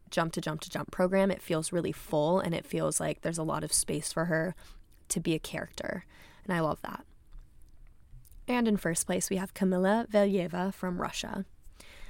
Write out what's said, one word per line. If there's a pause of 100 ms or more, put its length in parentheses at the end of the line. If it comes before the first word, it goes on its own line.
(100)
jump
to
jump
to
jump
program.
It
feels
really
full,
and
it
feels
like
there's
a
lot
of
space
for
her (540)
to
be
a
character. (400)
And
I
love
that. (1400)
And
in
first
place,
we
have
Kamila
Valieva
from
Russia. (640)